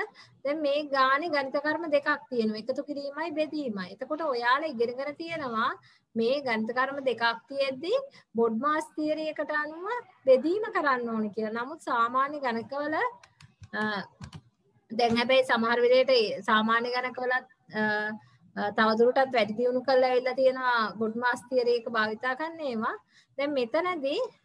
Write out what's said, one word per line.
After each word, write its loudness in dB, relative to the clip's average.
දැන් -4
මේ 0
ගානේ 2
ගණිත -2
කර්ම -2
දෙකක් 2
තියෙනවා. -2
එකතු -4
කිරීමයි -8
බෙදීමයි. -4
එතකොට -8
ඔයාලා 0
ඉගෙනගෙන -4
තියෙනවා -4
මේ 0
ගණිත -2
කර්ම 0
දෙකක් 0
තියෙද්දි -2
බොඩ්මාස් 0
තියරි -2
එකට -6
අනුව -4
බෙදීම 4
කරන්න 0
ඕනේ -4
කියලා. -4
නමුත් -8
සාමාන්‍ය 0
ගණකවල, -4
අ, -6
දැන් 2
හැබැයි 4
සමහර 2
වෙලේට 6
ඒ 4
සාමාන්‍ය 2
ගණකවලත්, -2
අ, -2
අ, -4
තවදුරටත් 4
වැඩි 2
දියුණු 0
කරලා 4
ඇවිල්ලා 0
තියෙනවා 4
බොඩ්මාස් -2
තියරි 2
එක -6
භාවිතා -2
කරන්න -8
ඒවා. -4
දැන් -4
මෙතනදී 0